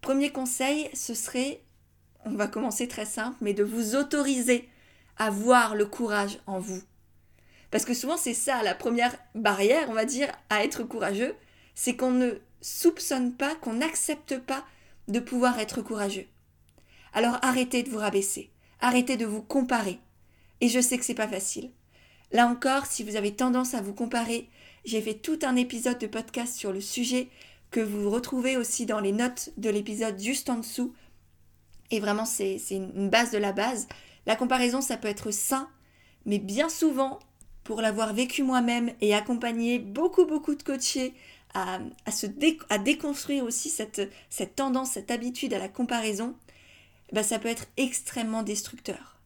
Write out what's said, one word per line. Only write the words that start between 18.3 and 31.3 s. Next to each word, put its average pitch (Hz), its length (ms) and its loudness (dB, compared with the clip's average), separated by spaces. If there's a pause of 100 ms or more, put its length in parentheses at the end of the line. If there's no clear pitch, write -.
arrêtez 247 360 4
de 226 100 0
vous 214 160 -4
comparer. 240 580 0 (600)
Et 240 80 6
je 247 120 4
sais 247 180 2
que 247 60 -4
c'est 233 100 -2
pas 214 140 -2
facile. 208 420 -6 (640)
Là 240 160 8
encore, 262 380 2
si - 180 -4
vous 214 120 -4
avez 202 180 0
tendance 254 400 2
à 220 80 -2
vous 196 120 -6
comparer, 233 540 -2 (360)
j'ai 226 160 0
fait 214 140 -2
tout 311 280 -4
un 262 120 2
épisode 247 440 2
de 220 80 -4
podcast 226 500 -6
sur 202 160 -4
le 190 80 -4
sujet 254 480 -2 (420)
que 233 100 0
vous 208 300 0
retrouvez 247 460 0
aussi 240 280 -2
dans 214 160 0
les 190 120 2
notes 247 460 0
de 214 120 0
l'épisode 208 480 -2
juste 247 320 -2
en 247 60 2
dessous. 233 360 -4 (1000)